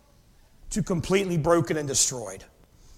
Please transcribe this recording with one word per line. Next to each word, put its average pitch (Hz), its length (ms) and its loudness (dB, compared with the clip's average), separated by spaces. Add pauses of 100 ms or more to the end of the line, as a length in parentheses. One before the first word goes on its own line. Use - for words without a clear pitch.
(720)
to 208 120 -2
completely 185 540 0
broken 165 400 2
and 147 100 -4
destroyed. 117 560 -2 (540)